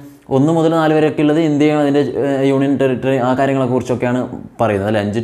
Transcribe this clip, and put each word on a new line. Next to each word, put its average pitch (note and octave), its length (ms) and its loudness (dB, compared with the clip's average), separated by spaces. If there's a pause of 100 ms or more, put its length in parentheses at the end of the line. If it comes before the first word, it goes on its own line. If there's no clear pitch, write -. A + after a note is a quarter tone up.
(360)
ഒന്ന് C#3+ 200 4
മുതൽ D#3+ 220 2
നാല് D#3 180 2
വരെയൊക്കെ D#3 260 0
ഉള്ളത് D3+ 240 2
ഇന്ത്യയും D3+ 360 2
അതിൻ്റെ, C#3+ 200 2 (220)
ഏഹ്, C#3 260 -2
യൂണിയൻ C#3 300 0
ടെറിട്ടറി C3 360 0 (120)
ആ - 100 2
കാര്യങ്ങളെക്കുറിച്ചൊക്കെയാണ് B2+ 840 0 (400)
പറയുന്നത് G#2 300 0
അല്ലേ? A2 140 0
അഞ്ച് G#2 200 -4